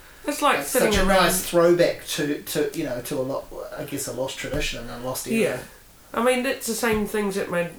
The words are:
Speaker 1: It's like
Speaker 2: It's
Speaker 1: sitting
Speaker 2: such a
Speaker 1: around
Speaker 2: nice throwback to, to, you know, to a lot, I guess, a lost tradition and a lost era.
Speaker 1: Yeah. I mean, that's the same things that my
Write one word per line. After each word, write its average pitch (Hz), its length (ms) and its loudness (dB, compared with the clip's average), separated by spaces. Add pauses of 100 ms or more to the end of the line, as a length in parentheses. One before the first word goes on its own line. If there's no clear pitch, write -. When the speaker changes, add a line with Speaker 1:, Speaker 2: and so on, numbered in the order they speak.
(260)
Speaker 1:
It's 285 160 -4
like 277 180 4
Speaker 2:
It's - 100 -6
Speaker 1:
sitting 226 220 4
Speaker 2:
such 196 100 4
a 190 60 4
Speaker 1:
around 190 160 6
Speaker 2:
nice 185 200 2
throwback 170 640 4
to, 147 340 -4
to, - 320 -2
you - 100 -4
know, 135 180 -4
to 143 140 -4
a 131 60 0
lot, 131 220 -4 (320)
I 123 80 -8
guess, - 220 -6
a 127 60 -6
lost 127 260 -4
tradition 123 500 -4
and 120 140 -10
a 123 40 -8
lost 131 200 -6
era. 214 300 2
Speaker 1:
Yeah. - 20 -8 (540)
I 233 120 0
mean, 247 180 4
that's 269 240 -4
the 220 80 -2
same 214 320 0
things 202 300 -2
that - 140 -2
my 175 180 0 (100)